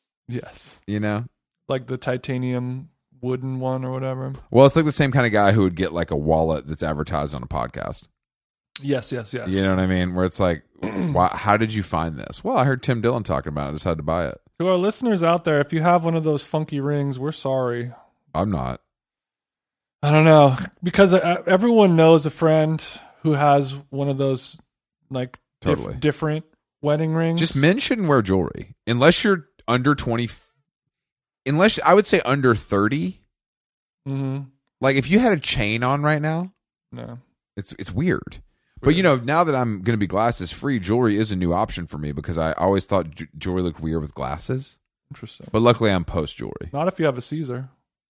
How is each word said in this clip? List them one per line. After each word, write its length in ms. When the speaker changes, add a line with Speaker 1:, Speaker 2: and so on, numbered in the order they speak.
Speaker 1:
Yes. 580
Speaker 2:
You 140
know? 240
Speaker 1:
Like 180
the 100
titanium 920
wooden 400
one 240
or 80
whatever. 400
Speaker 2:
Well, 160
it's 100
like 80
the 80
same 200
kind 140
of 60
guy 200
who 100
would 140
get, 160
like, 180
a 60
wallet 500
that's 160
advertised 520
on 80
a 40
podcast. 600
Speaker 1:
Yes, 320
yes, 200
yes. 160
Speaker 2:
You 140
know 80
what 80
I 80
mean? 280
Where 100
it's 160
like, 220
<clears throat> 80
why, 520
how 240
did 160
you 100
find 340
this? 260
Well, 140
I 80
heard 180
Tim 180
Dillon 220
talking 280
about 160
it. 20
I 40
decided 260
to 40
buy 260
it. 120
Speaker 1:
To 100
our 80
listeners 460
out 220
there, 160
if 120
you 100
have 220
one 120
of 80
those 180
funky 380
rings, 380
we're 140
sorry. 600
Speaker 2:
I'm 160
not. 300
Speaker 1:
I 80
don't 140
know. 320
Because, 320
uh, 320
everyone 500
knows 300
a 40
friend 540
who 120
has 380
one 220
of 80
those, 420
like, 300
diff-, 160
Speaker 2:
Totally. 160
Speaker 1:
different 500
wedding 320
rings. 260
Speaker 2:
Just 160
men 220
shouldn't 300
wear 120
jewelry. 540
Unless 380
you're 240
under 280
twenty, 300
f-, 280
unless, 360
I 120
would 120
say 140
under 340
thirty. 680
Speaker 1:
Mm-hmm. 340
Speaker 2:
Like, 160
if 140
you 100
had 120
a 80
chain 420
on 200
right 180
now, 320
Speaker 1:
No. 260
Speaker 2:
it's, 220
it's 140
weird. 500
But, 140
you 60
Speaker 1:
Weird. 180
Speaker 2:
know, 40
now 200
that 100
I'm 260
gonna 160
be 100
glasses 460
free, 260
jewelry 380
is 160
a 40
new 180
option 320
for 100
me 160
because 240
I 160
always 320
thought 300
ju-, 120
jewelry 240
looked 180
weird 220
with 120
glasses. 640
Speaker 1:
Interesting. 400
Speaker 2:
But 120
luckily, 280
I'm 140
post 320
jewelry. 380
Speaker 1:
Not 140
if 120
you 60
have 100
a 60
Caesar. 480